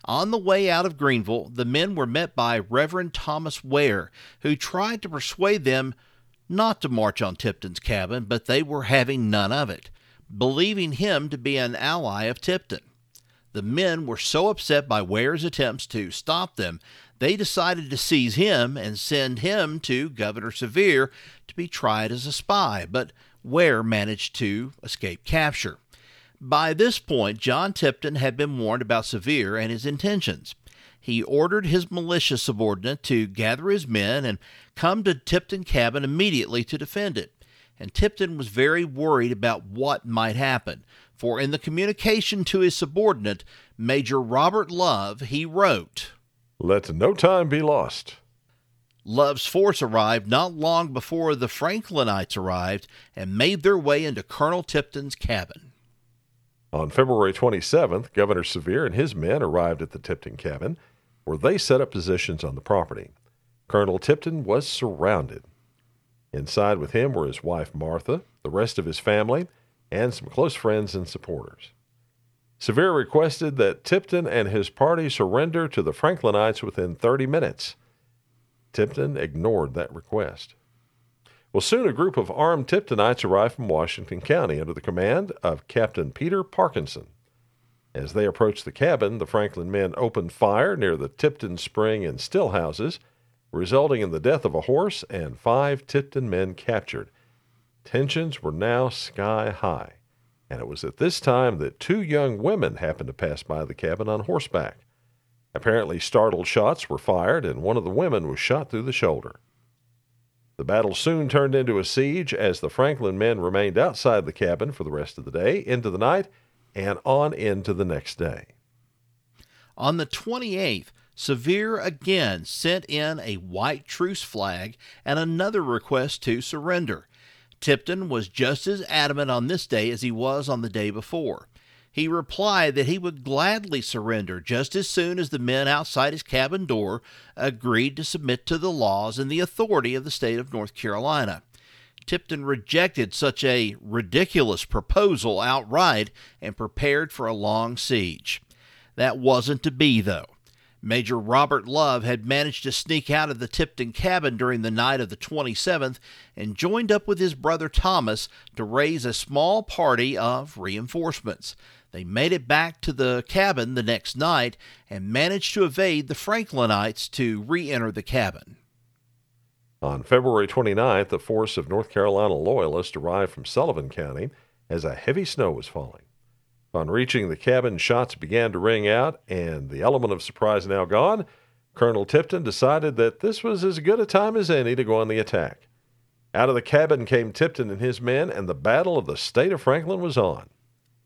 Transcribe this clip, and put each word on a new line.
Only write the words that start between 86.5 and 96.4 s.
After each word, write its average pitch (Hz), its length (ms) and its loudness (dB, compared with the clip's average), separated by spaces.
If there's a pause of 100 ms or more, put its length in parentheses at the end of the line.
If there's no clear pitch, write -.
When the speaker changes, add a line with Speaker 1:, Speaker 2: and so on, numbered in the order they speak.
Speaker 2:
As 69 200 -6
they 104 100 2
approached 104 400 0
the - 80 -12
cabin, 117 460 0
the 101 80 -4
Franklin 95 440 -2
men 98 280 0
opened 110 340 -2
fire 117 460 2
near 87 180 2
the 69 120 -4
Tipton 107 500 -2
Spring 107 480 -2
and 76 120 -6
Still 185 320 0
houses, 95 480 -2 (520)
resulting 123 500 2
in 92 120 -2
the 80 80 -4
death 135 260 2
of 76 80 -2
a 78 80 -2
horse 156 480 0
and 78 280 -6
five 135 480 0
Tipton 139 440 -2
men 92 240 0